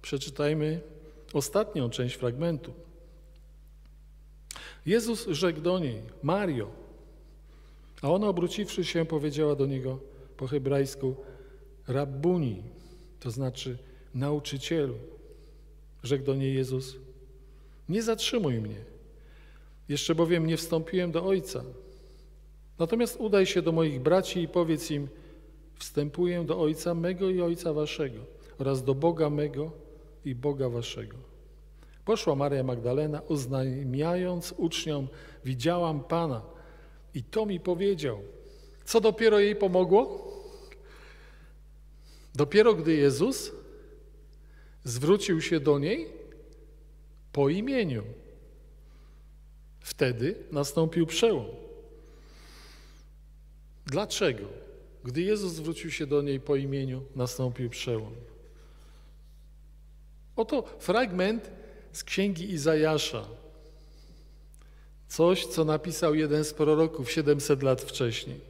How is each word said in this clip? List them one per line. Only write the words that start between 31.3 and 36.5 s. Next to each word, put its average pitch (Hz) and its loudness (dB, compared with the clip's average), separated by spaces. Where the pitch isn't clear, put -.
Poszła 196 2
Maria 139 0
Magdalena, 131 0
oznajmiając 139 -2
uczniom: 151 -2
„Widziałam 151 0
Pana 160 0